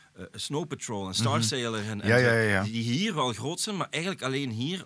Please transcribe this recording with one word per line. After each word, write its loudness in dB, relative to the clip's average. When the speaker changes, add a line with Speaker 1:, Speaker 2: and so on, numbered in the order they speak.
Speaker 1:
eh, -14
Snow -6
Patrol -6
en -6
Star 0
Speaker 2:
Mhm. 2
Speaker 1:
Sailor -2
en, -6
en 0
Speaker 2:
Ja, 8
Speaker 1:
zo, 6
Speaker 2:
ja, 6
ja, 4
ja. 4
Speaker 1:
die, -2
die -2
hier 0
wel 0
groot -4
zijn, -2
maar -2
eigenlijk -4
alleen 0
hier, -2